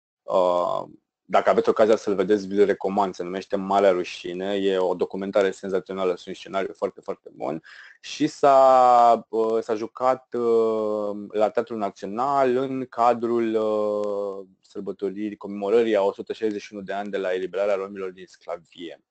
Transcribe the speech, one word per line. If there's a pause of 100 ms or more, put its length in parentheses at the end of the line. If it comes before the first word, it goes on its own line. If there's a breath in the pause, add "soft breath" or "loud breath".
(220)
uh, (420)
dacă
aveți
ocazia
să-l
vedeți,
vi-l
recomand.
Se
numește
Marea
Rușine.
E
o
documentare
senzațională, (100)
un
scenariu
foarte,
foarte
bun. (380 loud breath)
Și
s-a,
uh,
s-a
jucat,
uh, (120)
la
Teatrul
Național
în
cadrul,
uh, (140)
sărbătoririi,
comemorării
a
o
sută
șaizeci
și
unu
de
ani
de
la
eliberarea
romilor
din
sclavie. (100)